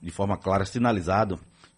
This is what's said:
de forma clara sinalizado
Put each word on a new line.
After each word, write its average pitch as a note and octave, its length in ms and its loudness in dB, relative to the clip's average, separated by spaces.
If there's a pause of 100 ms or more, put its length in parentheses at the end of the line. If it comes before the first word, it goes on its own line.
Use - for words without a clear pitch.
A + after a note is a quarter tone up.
de E2+ 80 -10
forma G2 260 -2
clara F#2+ 300 0
sinalizado G2+ 720 0 (380)